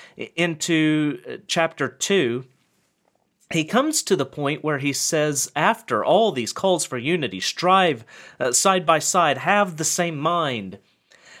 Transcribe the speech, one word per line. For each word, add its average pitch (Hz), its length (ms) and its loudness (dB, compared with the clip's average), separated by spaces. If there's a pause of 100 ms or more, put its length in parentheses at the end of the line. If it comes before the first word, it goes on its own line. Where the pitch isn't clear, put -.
(180)
i-, 117 160 -12
into, 156 960 0
uh, 127 80 -10 (100)
chapter 160 420 -2
two, 131 580 -2 (1040)
he 160 120 2
comes 277 380 0
to 190 140 2
the 139 100 0
point 147 380 -4
where 147 140 0
he 139 140 -2
says, 151 600 -2
after 147 500 0
all 190 280 4
these 123 200 -6
calls 185 320 0
for 127 140 -8
unity, 127 400 -2
"Strive, 175 680 2 (360)
uh, 127 100 0
side 185 340 2
by 160 140 4
side, 156 400 2
have 180 380 0
the 156 80 -4
same 170 340 -2
mind." 139 640 -4 (600)